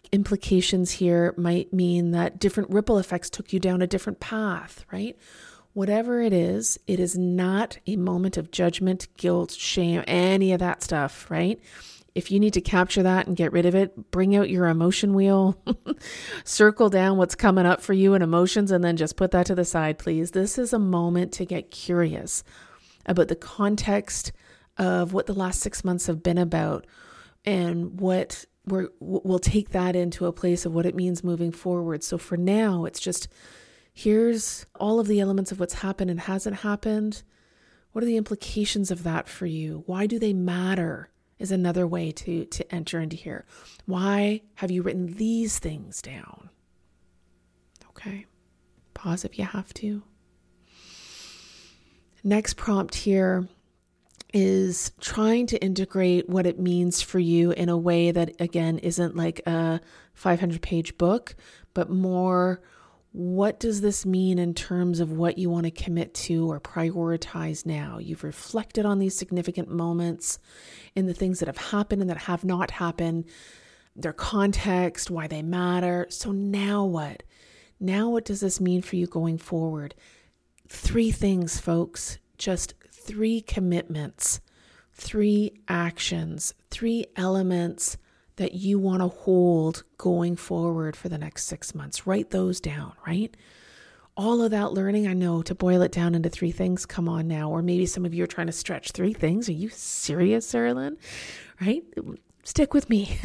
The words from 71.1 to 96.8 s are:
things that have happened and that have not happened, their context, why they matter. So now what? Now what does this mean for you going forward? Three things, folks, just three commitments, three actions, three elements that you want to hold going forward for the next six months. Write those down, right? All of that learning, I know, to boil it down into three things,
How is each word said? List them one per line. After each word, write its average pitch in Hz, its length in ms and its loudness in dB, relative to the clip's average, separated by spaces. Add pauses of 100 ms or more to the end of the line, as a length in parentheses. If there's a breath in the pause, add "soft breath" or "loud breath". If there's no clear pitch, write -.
things 185 260 -2
that 165 80 -2
have - 100 -8
happened 208 440 -2
and 185 80 -2
that 160 80 -4
have 170 260 -4
not 180 280 -2
happened, 165 540 -2 (720 loud breath)
their 160 180 -6
context, 196 960 0
why 165 180 -6
they 151 140 -8
matter. 180 680 -2
So - 220 -8
now 202 520 -2
what? 160 400 -4 (560 soft breath)
Now 202 300 0
what 233 160 0
does 196 140 -6
this 185 200 -2
mean 180 220 2
for - 140 -8
you 175 120 0
going 165 300 -2
forward? 160 580 -6 (720 soft breath)
Three - 440 0
things, 185 480 0
folks, 170 580 -2 (200)
just - 360 -4 (180)
three 220 500 -2
commitments, 175 1000 -2 (500 soft breath)
three 208 600 0 (140)
actions, 170 840 -4 (160)
three 233 360 -2 (100)
elements 185 800 0 (400 soft breath)
that - 160 -2
you 196 260 0
want 190 220 2
to 180 60 2
hold 175 760 2 (140)
going 175 380 0
forward 165 600 -4
for - 140 -12
the 165 80 -6
next 151 280 -10
six - 280 -10
months. 147 320 -10
Write 202 260 0
those 185 280 0
down, 147 340 -8 (140)
right? 190 280 -2 (800 loud breath)
All 233 240 2
of 226 100 2
that 208 220 0
learning, 202 340 2
I 185 60 0
know, 175 300 2
to 180 120 -6
boil 180 260 4
it 180 100 4
down 170 240 2
into 165 140 2
three 175 220 -2
things, 185 340 -2